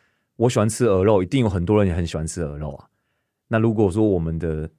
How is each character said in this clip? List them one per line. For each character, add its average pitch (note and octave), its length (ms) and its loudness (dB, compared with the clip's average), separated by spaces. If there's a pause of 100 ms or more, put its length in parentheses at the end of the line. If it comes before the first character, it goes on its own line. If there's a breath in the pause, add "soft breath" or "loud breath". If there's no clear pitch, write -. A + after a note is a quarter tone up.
(360 soft breath)
我 A#2 140 2
喜 B2 80 0
欢 G#2+ 100 2
吃 A2 160 -2
鹅 F#2+ 180 4
肉， G2+ 200 4
一 F#2 40 -4
定 C3+ 140 -2
有 A2+ 80 2
很 F2+ 160 -2
多 G#2+ 140 2
人 G2+ 100 2
也 E2+ 60 -2
很 E2+ 120 -2
喜 - 80 -10
欢 D#2+ 120 -4
吃 E2+ 160 -8
鹅 D2 160 -8
肉 D2 160 -10
啊。 - 140 -20 (600)
那 A2+ 100 -2
如 A2+ 140 2
果 G#2 180 2
说 A2 160 0
我 G2 120 2
们 E2 200 -4
的 D#2 300 -6 (100)